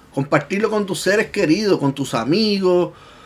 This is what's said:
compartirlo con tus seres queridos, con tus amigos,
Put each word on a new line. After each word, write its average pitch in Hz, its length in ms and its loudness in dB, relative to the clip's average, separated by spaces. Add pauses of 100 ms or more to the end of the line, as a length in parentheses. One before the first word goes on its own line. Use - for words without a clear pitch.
(140)
compartirlo 180 580 -2
con 208 160 -2
tus 180 140 -6
seres 202 260 2
queridos, 190 500 2
con 139 160 0
tus 139 220 -6
amigos, 180 800 0 (320)